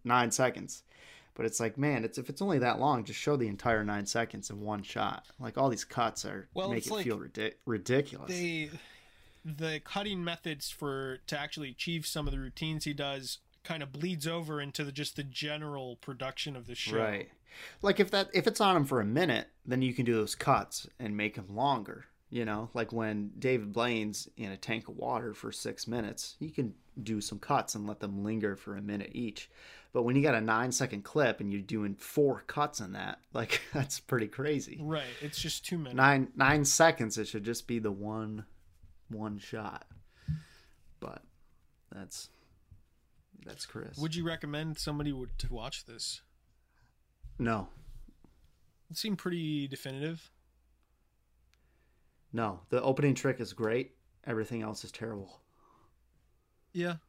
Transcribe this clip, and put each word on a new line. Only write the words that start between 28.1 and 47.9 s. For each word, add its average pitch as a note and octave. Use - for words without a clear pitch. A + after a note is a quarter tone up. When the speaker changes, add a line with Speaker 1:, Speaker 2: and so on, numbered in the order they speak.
Speaker 1:
linger G#2
for G2+
a G2+
minute G2+
each. A#2
But B2+
when B2
you C#3
got C#3+
a A2+
nine-second A2+
clip C3
and G2+
you're G2+
doing G#2
four C#3
cuts D3
in F#2
that, G2+
like, -
<laughs> -
that's C#3
pretty A2+
crazy. C#3+
Speaker 2:
Right. D3+
It's D3
just -
too F3
many. C#3
Speaker 1:
Nine, C3+
nine C#3
seconds, D#3
it A2
should G#2
just A2+
be A#2+
the G#2+
one, G#2+
one G#2+
shot. -
But -
that's, -
that's -
Chris. -
Speaker 2:
Would D#3
you E3
recommend D#3
somebody D3
would, B2+
to -
watch A#2
this? -
Speaker 1:
No. A2+